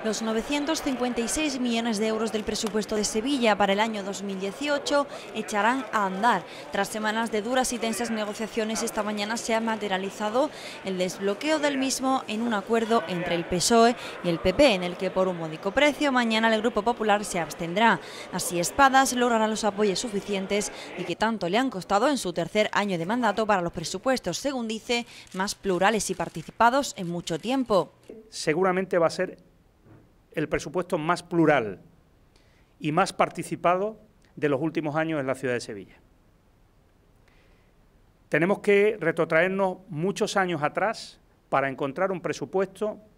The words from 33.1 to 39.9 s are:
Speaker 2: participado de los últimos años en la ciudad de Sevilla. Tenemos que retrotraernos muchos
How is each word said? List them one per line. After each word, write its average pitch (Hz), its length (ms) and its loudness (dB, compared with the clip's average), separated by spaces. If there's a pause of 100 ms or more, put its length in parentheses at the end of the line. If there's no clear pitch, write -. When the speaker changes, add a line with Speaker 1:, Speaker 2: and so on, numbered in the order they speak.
Speaker 2:
participado 180 840 0 (360)
de 147 140 0
los 139 100 2
últimos 156 360 -2
años 160 240 -2
en 131 80 -4
la 131 80 -2
ciudad 127 180 -4
de 117 80 -2
Sevilla. 104 320 -14 (2250)
Tenemos 175 280 2
que 202 420 4
retrotraernos 170 800 2 (120)
muchos 170 460 -2